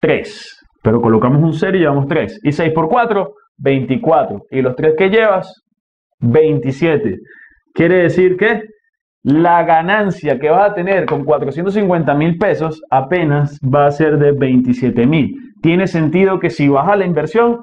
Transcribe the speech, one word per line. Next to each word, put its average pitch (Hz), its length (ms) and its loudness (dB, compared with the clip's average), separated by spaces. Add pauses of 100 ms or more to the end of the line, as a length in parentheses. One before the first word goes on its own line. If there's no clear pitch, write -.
tres. - 560 -6 (240)
Pero 113 200 0
colocamos 120 420 2
un 160 100 2
cero 190 260 -2
y - 20 2
llevamos 143 260 0
tres. 139 380 -4
Y 147 80 0
seis 160 200 -2
por 160 160 -2
cuatro, 214 440 -2 (240)
veinticuatro. 131 880 -2 (100)
Y 131 100 -2
los 127 140 -2
tres 156 200 2
que 190 120 2
llevas, 202 560 -2 (560)
veintisiete. 135 960 0 (580)
Quiere 175 280 2
decir 180 340 2
que 220 260 -2 (640)
la 170 400 2
ganancia 165 760 0
que 147 100 -2
vas 190 220 4
a 202 40 -10
tener 180 300 -2
con 143 200 -4
cuatrocientos 151 500 -2
cincuenta 175 400 0
mil 165 240 0
pesos 160 500 -2
apenas 147 760 -2
va 143 240 2
a 147 40 2
ser 151 260 0
de 147 140 2
veintisiete 123 760 0
mil. 139 280 0 (260)
Tiene 175 280 0
sentido 175 500 0
que 170 120 -2
si 143 180 0
baja 143 260 2
la 196 100 0
inversión 180 580 0